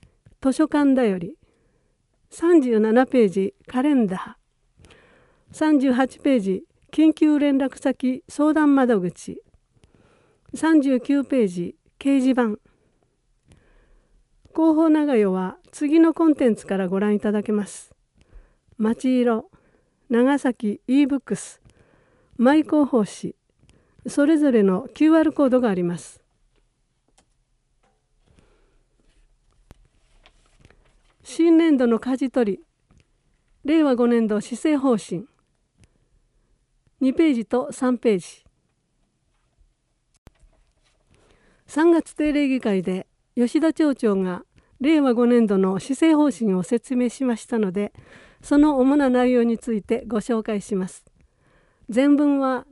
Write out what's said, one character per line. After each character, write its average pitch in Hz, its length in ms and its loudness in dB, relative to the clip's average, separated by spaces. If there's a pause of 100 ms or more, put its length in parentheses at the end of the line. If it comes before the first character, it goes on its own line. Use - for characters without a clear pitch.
(420)
図 269 100 0
書 311 160 0
館 285 280 2
だ 254 80 2
よ 196 160 0
り。 190 180 -12 (920)
三 339 280 2
十 247 200 2
七 220 260 2
ペ 247 200 2
ー 196 40 0
ジ。 190 240 -4 (140)
カ 254 160 -4
レ 294 100 2
ン 240 140 2
ダ 185 320 -12 (440)
ー。 - 20 -20 (640)
三 311 260 0
十 262 160 0
八 254 240 -2
ペ 269 200 0
ー - 20 0
ジ。 190 240 -4 (280)
緊 311 220 2
急 302 240 2
連 277 220 0
絡 269 180 -4
先 254 500 -4
相 302 240 0
談 294 220 2
窓 247 260 2
口。 - 440 -10 (1120)
三 311 260 2
十 262 180 0
九 277 240 -2
ペ 254 200 0
ー 202 40 2
ジ。 175 280 -8 (240)
掲 277 200 0
示 262 120 2
板。 233 280 -2 (2000)
広 320 160 2
報 320 140 2
長 302 160 2
代 240 200 2
は 185 320 -4 (140)
次 302 300 0
の 330 120 4
コ 330 140 0
ン 302 80 4
テ 269 140 2
ン 214 60 0
ツ - 120 -12
か 202 80 -4
ら 190 140 -4
ご 190 100 -2
覧 208 160 0
い 202 60 -2
た 214 100 -2
だ 208 120 -4
け 214 100 -4
ま 208 120 -4
す。 - 300 -20 (840)
街 233 420 -2
色、 240 300 -2 (600)
長 254 280 2
崎 233 480 -4
e- 277 200 2
ブ 277 120 -2
ッ - 40 -8
ク - 160 -8
ス、 - 240 -20 (760)
マ 254 200 2
イ 311 80 2
広 294 280 0
報 220 140 0
誌、 - 320 -12 (680)
そ 285 200 -2
れ 320 120 2
ぞ 294 140 2
れ 226 100 4
の 190 320 0
キ 294 120 0
ュ 311 80 4
ー 330 40 4
ア 320 40 4
ー - 20 0
ル 311 80 0
コ 294 140 0
ー 262 40 0
ド 254 120 2
が 240 80 -2
あ 196 40 -2
り 180 100 -4
ま 175 140 -4
す。 - 240 -20 (4000)
新 330 340 2
年 320 200 4
度 247 100 0
の 226 100 2
舵 262 320 -4
取 214 280 -2
り、 - 20 -20 (1040)
令 311 200 2
和 269 120 2
五 240 120 2
年 233 200 2
度 208 140 -2
施 - 140 -12
政 302 220 0
方 262 200 0
針、 185 280 -10 (1700)
二 262 140 0
ペ 330 160 2
ー 285 40 0
ジ 233 120 -4
と 254 260 -4
三 254 260 -2
ペ 226 180 0
ー 180 40 -2
ジ。 - 240 -16 (3250)
三 330 260 2
月 330 220 0
定 302 200 -2
例 285 160 0
議 262 100 -2
会 196 240 -2
で 185 240 -6 (280)
吉 247 260 0
田 320 100 2
町 302 240 0
長 208 220 -2
が 185 260 -4 (380)
令 302 200 2
和 262 120 2
五 240 120 2
年 240 200 4
度 202 120 0
の 190 220 0
施 - 120 -8
政 320 260 2
方 294 140 2
針 220 220 -2
を 185 100 -2
説 240 320 -4
明 247 140 0
し 269 160 -6
ま 247 100 -2
し - 100 -12
た 233 140 -4
の 190 140 -2
で、 202 180 -6 (500)
そ - 160 0
の 294 220 4
主 269 160 2
な 285 140 2
内 247 240 2
容 240 100 2
に 233 140 0
つ - 160 -8
い 208 100 -4
て - 240 -6
ご 214 140 -4
紹 226 200 -4
介 208 200 -6
し - 140 -10
ま 185 120 -4
す。 - 160 -20 (840)
全 269 260 2
文 285 240 2
は 262 320 -4